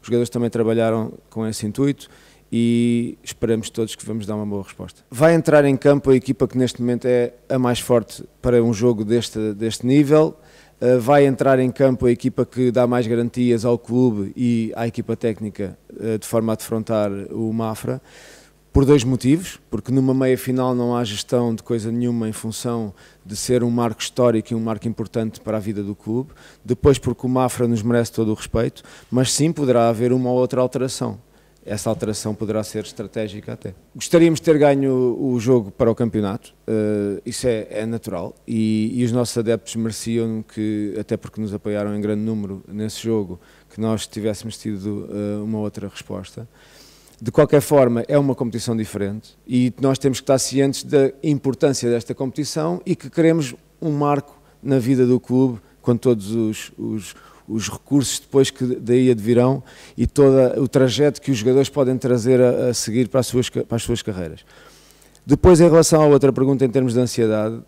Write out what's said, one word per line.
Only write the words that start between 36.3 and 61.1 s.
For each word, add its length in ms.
eh, 580
isso 220
é, 240
é 160
natural, 480
e, 460
e 100
os 80
nossos 280
adeptos 360
mereciam 680
que, 560
até 180
porque 240
nos 100
apoiaram 440
em 40
grande 220
número 460
nesse 340
jogo, 380
que 80
nós 240
tivéssemos 500
tido, 560
eh, 300
uma 160
outra 300
resposta. 600
De 120
qualquer 300
forma, 460
é 100
uma 180
competição 420
diferente 580
e 340
nós 160
temos 220
que 40
estar 140
cientes 460
da 280
importância 640
desta 240
competição 720
e 100
que 140
queremos 460
um 80
marco 500
na 160
vida 260
do 160
clube, 400
com 160
todos 320
os, 480
os, 380
os 220
recursos 500
depois 320
que 120
daí 460
advirão 540
e 80
todo 560
o 60
trajeto 520